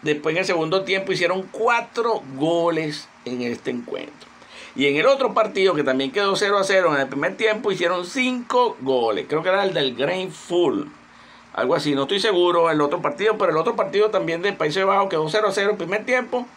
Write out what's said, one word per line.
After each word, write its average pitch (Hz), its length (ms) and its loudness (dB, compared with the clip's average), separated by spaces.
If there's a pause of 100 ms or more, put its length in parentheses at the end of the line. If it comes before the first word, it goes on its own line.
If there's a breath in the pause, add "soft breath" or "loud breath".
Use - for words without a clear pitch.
Después 151 320 -2
en 180 60 0
el 185 60 -2
segundo 175 360 0
tiempo 190 300 -2
hicieron 180 300 0 (100)
cuatro 233 720 -2 (120)
goles 160 760 -2 (160)
en 123 180 -6
este 120 280 -6
encuentro. - 580 -10 (460 loud breath)
Y 139 140 2
en 143 80 2
el 170 100 2
otro 262 260 2
partido 196 420 2
que 147 100 0
también 131 260 0
quedó 196 240 0
cero 202 240 2
a 190 60 2
cero 185 280 4
en 139 80 2
el 131 80 0
primer 151 280 -4
tiempo 214 340 0
hicieron 175 340 0
cinco 247 760 0
goles. 120 480 0
Creo 156 160 -2
que 185 40 0
era 196 140 2
el 190 100 0
del 139 220 0
Green 170 380 -2
Full. 165 560 0 (680 loud breath)
Algo 127 200 0
así, 151 200 0
no 139 80 0
estoy 196 180 0
seguro 175 480 4
el 151 140 2
otro 156 180 0
partido, 202 380 0
pero 190 120 2
el 156 60 0
otro 220 180 0
partido 214 360 2
también 165 320 -2
de 196 100 0
Países 175 320 -2
Bajos 196 240 2
quedó 156 220 0
cero 214 180 2
a 185 40 0
cero 202 180 0
el 202 80 -2
primer 190 260 -4
tiempo. 247 420 -2 (100)